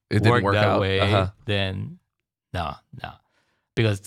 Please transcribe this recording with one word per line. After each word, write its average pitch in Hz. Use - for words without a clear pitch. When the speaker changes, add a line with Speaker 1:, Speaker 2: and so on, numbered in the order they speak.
Speaker 1:
It 107
didn't 107
Speaker 2:
work 120
Speaker 1:
work 98
Speaker 2:
that 104
Speaker 1:
out? 104
Speaker 2:
way, 95
Speaker 1:
Uh-huh. 98
Speaker 2:
then 101
no, 82
no. -
Because 107